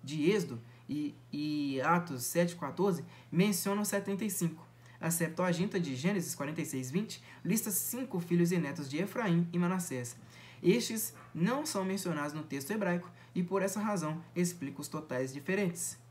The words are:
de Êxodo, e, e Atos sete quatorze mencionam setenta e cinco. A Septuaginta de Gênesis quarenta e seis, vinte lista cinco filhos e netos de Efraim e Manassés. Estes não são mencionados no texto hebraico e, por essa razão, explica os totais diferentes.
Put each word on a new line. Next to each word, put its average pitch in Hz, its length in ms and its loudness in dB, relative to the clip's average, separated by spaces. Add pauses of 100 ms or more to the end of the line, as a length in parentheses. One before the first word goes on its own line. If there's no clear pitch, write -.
de 151 260 2
Êxodo, 135 320 2 (280)
e, 147 260 -4 (160)
e 147 500 0
Atos 165 420 2
sete 170 320 2
quatorze 175 480 0 (280)
mencionam 202 520 4
setenta 202 400 -2
e 214 60 0
cinco. 170 360 -2 (340)
A 160 120 0
Septuaginta 175 680 0
de 139 160 -2
Gênesis 170 380 0
quarenta 156 280 -4
e 156 40 -2
seis, 131 240 -4
vinte 202 320 -2 (240)
lista 214 240 0
cinco 233 500 -2
filhos 175 320 4
e 185 60 4
netos 139 320 -2
de 143 80 -4
Efraim 180 560 2
e 175 60 2
Manassés. 175 580 -2 (440)
Estes 220 520 2 (220)
não 247 320 2
são 190 180 0
mencionados 165 480 -2
no 156 80 -4
texto 139 300 -6
hebraico 180 400 0 (240)
e, 180 80 2
por 185 180 2
essa 196 180 0
razão, 170 400 0 (160)
explica 170 460 -2
os 147 60 -8
totais 131 440 -2
diferentes. 170 680 -2 (120)